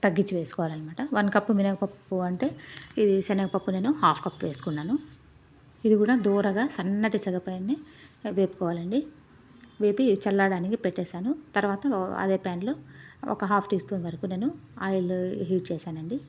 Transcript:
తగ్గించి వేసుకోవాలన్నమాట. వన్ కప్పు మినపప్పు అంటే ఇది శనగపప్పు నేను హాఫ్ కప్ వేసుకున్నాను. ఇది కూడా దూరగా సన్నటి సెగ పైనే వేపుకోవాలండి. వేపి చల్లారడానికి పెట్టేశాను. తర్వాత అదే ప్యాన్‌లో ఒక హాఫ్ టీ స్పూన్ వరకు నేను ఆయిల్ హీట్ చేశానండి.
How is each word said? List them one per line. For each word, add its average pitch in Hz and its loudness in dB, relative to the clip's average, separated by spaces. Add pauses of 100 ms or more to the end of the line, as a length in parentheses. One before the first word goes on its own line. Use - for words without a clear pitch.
తగ్గించి 190 2
వేసుకోవాలన్నమాట. 160 -6
వన్ 202 4
కప్పు 208 2
మినపప్పు 196 0
అంటే 180 -2 (420)
ఇది 196 4
శనగపప్పు 190 0
నేను 190 0
హాఫ్ 190 2
కప్ - -6
వేసుకున్నాను. 160 -2 (840)
ఇది 220 6
కూడా 214 4
దూరగా 202 2
సన్నటి 208 0
సెగ 185 -2
పైనే 185 -4 (540)
వేపుకోవాలండి. 185 0 (760)
వేపి 208 4
చల్లారడానికి 196 2
పెట్టేశాను. 180 -4 (200)
తర్వాత 202 0 (320)
అదే 190 2
ప్యాన్‌లో 190 -4 (540)
ఒక 214 -2
హాఫ్ 202 2
టీ 196 2
స్పూన్ 180 -4
వరకు 170 -6
నేను 196 -2 (280)
ఆయిల్ 185 0
హీట్ 180 0
చేశానండి. 165 -6